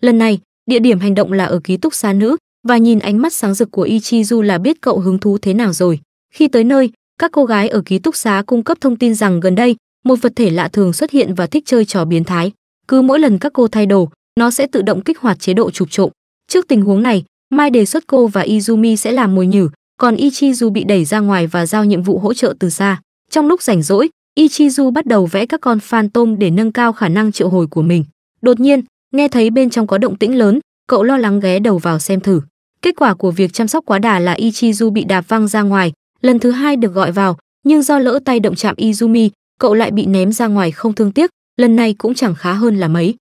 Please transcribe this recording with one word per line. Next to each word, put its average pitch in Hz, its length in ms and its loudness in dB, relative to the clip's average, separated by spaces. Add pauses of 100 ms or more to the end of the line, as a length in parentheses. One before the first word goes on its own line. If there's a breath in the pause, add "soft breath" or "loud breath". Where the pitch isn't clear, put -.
Lần 240 160 4
này, 226 220 2 (260)
địa 240 140 0
điểm 226 200 2
hành 196 160 0
động 196 160 0
là 196 140 0
ở 175 140 -2
ký 185 180 -4
túc 302 160 -4
xá 208 200 -2
nữ, 214 240 0 (300)
và 233 100 2
nhìn 226 220 4
ánh 208 180 -2
mắt 311 160 0
sáng 202 200 -4
rực 202 180 -2
của 185 140 -2
Ichizu 220 560 0
là 202 160 0
biết 254 240 -2
cậu 226 180 -2
hứng 185 200 -2
thú 202 180 -2
thế 202 160 -2
nào 208 200 0
rồi. 170 260 0 (340)
Khi 302 140 2
tới 247 160 2
nơi, 262 260 2 (300)
các 339 120 -2
cô 285 140 2
gái 214 240 0
ở 214 120 -2
ký 190 180 -2
túc 311 160 -4
xá 202 300 -2
cung 233 180 -2
cấp 320 180 -2
thông 254 140 0
tin 226 200 0
rằng 196 240 0
gần 185 160 0
đây, 240 200 2 (300)
một 254 160 2
vật 247 140 0
thể 226 140 2
lạ 165 180 -2
thường 185 260 0
xuất 302 180 -4
hiện 269 220 0
và 175 140 -4
thích 302 180 -2
chơi 226 200 2
trò 185 200 -2
biến 165 180 0
thái. 175 280 -4 (360)
Cứ 262 140 2
mỗi 262 180 2
lần 240 200 2
các 285 140 -6
cô 240 140 2
thay 220 180 0
đồ, 190 240 2 (300)
nó 240 120 2
sẽ 269 160 -2
tự 254 140 -2
động 196 200 -2
kích 320 180 -4
hoạt 220 200 0
chế 185 140 -2
độ 220 180 0
chụp 180 200 -4
trộm. 185 180 0 (380)
Trước 359 200 0
tình 226 140 2
huống 196 220 2
này, 214 200 0 (260)
Mai 294 200 2
đề 240 160 4
xuất 320 220 -4
cô 254 200 4
và 196 160 -2
Izumi 220 520 0
sẽ 214 160 -4
làm 226 240 0
mồi 185 120 2
nhử, 190 220 2 (280)
còn 240 180 2
Ichizu 262 540 0
bị 208 140 -4
đẩy 190 220 0
ra 208 140 -2
ngoài 196 280 0
và 170 180 -2
giao 214 200 0
nhiệm 196 180 2
vụ 185 160 0
hỗ 208 140 -2
trợ 233 260 -2
từ 185 100 0
xa. 190 320 -2 (300)
Trong - 160 2
lúc 359 140 2
rảnh 190 200 0
rỗi, 202 280 0 (300)
Ichizu 285 520 2
bắt 302 140 -2
đầu 220 200 2
vẽ 196 200 -2
các 311 160 -6
con 226 180 0
phantom 220 600 -2
để 196 120 0
nâng 214 200 0
cao 233 220 -2
khả 208 160 -2
năng 208 220 0
triệu 185 180 -2
hồi 175 180 0
của 156 140 -4
mình. 165 240 0 (360)
Đột 240 180 2
nhiên, 269 220 2 (300)
nghe 285 160 0
thấy 233 220 2
bên 254 200 0
trong 226 180 -2
có 196 100 0
động 196 200 -2
tĩnh 247 200 0
lớn, 220 220 2 (280)
cậu 214 160 2
lo 262 140 2
lắng 208 220 0
ghé 190 200 0
đầu 208 180 0
vào 165 220 -2
xem 190 200 -4
thử. 190 220 0 (400)
Kết 349 160 -2
quả 247 160 2
của 190 180 -2
việc 180 220 -2
chăm 226 140 -4
sóc - 180 -4
quá 196 140 0
đà 208 200 0
là 175 160 0
Ichizu 226 540 0
bị 208 140 -2
đạp 185 240 -2
văng 220 200 0
ra 214 140 -2
ngoài, 196 320 0 (280)
lần 247 180 2
thứ 240 120 2
hai 285 240 -2
được 226 180 -2
gọi 185 180 0
vào, 185 260 0 (280)
nhưng 294 180 4
do 285 160 2
lỡ 254 260 0
tay 247 140 0
động 202 160 -2
chạm - 200 -4
Izumi, 220 540 0 (300)
cậu 220 140 2
lại 226 180 0
bị 208 140 -2
ném 190 260 0
ra 226 160 -2
ngoài 202 240 0
không 220 220 -4
thương 208 180 -2
tiếc, 330 180 0 (280)
lần 233 180 4
này 226 180 0
cũng 220 200 -4
chẳng 220 220 -2
khá 180 180 -4
hơn 214 260 0
là 175 80 -2
mấy. 170 340 0